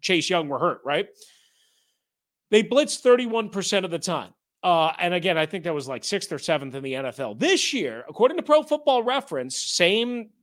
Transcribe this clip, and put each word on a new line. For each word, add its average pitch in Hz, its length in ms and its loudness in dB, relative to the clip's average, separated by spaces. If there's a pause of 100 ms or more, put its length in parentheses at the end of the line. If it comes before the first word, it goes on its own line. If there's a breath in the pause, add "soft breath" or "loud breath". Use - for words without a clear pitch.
Chase 170 280 0
Young 170 200 0
were 131 100 -4
hurt, 165 240 -2
right? 151 240 -2 (1400 soft breath)
They 214 100 8
blitzed 262 380 0
thirty-one 233 520 2
percent 196 340 -2
of 170 60 -6
the 165 80 -4
time. 147 340 -6 (300)
Uh, 165 360 4
and 175 140 0
again, 175 240 0
I 156 80 2
think 160 180 -6
that 165 100 -2
was, 139 140 -6
like, 127 160 -8
sixth - 300 -4
or 143 60 -6
seventh 139 360 -2
in 139 80 -10
the 135 120 -6
N 135 100 -6
F 127 160 -8
L. 110 140 -6
This 311 360 0
year, 127 380 -6
according 254 260 4
to 349 80 -4
Pro 302 180 6
Football 294 400 0
Reference, 180 540 -2
same 226 760 0 (120)